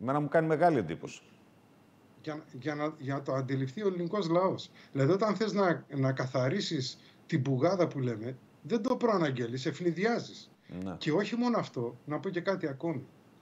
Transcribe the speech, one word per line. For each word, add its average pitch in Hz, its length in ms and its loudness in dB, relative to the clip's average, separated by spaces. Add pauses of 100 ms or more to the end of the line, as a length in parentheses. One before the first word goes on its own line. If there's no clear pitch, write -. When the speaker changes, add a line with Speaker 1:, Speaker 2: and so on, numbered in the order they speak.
Speaker 1:
Εμένα 131 200 0
μου 147 80 -2
κάνει 160 180 4
μεγάλη 160 320 4
εντύπωση. 80 440 -6 (1000)
Speaker 2:
Για, 156 220 -10 (160)
για 147 140 -4
να, 151 240 -2
για 139 160 -4
να 139 80 -4
το 135 100 -2
αντιληφθεί 135 500 -2
ο 202 60 2
ελληνικός 175 400 -2
λαός. 175 420 2 (220)
Δηλαδή, 139 200 4
όταν 202 240 4
θες 214 160 0
να, 175 320 2 (120)
να 135 160 2
καθαρίσεις 131 840 -2 (280)
την 147 160 0
πουγάδα 151 440 2
που 135 120 -6
λέμε, 123 380 -4 (260)
δεν 208 200 0
το 247 140 2
προαναγγέλεις, 143 680 0
ευνηδιάζεις. 175 840 -2 (340)
Speaker 1:
Ναι. 92 140 -6
Speaker 2:
Και 147 140 0
όχι 208 240 0
μόνο 240 220 2
αυτό, 123 460 -4
να 151 160 -4
πω 151 80 -6
και 180 120 -2
κάτι 185 280 -2
ακόμη. 139 380 -4 (360)